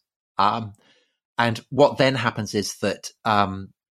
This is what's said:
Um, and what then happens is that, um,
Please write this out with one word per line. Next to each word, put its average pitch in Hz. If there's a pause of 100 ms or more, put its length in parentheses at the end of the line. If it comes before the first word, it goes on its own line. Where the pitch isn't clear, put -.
(400)
Um, 104 (640)
and 117
what 127
then 135
happens 117
is 101
that, - (140)
um, 98 (240)